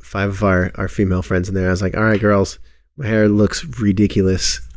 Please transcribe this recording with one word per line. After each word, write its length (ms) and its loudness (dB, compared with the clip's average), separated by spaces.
five 300 -4
of 120 -6
our, 340 2
our 120 -4
female 320 0
friends 300 -2
in 40 -4
there. 140 0
I 20 2
was 120 0
like, 120 -2
"All 100 -2
right, 140 2
girls, 400 2
my 100 -8
hair 220 2
looks 340 2
ridiculous. 800 0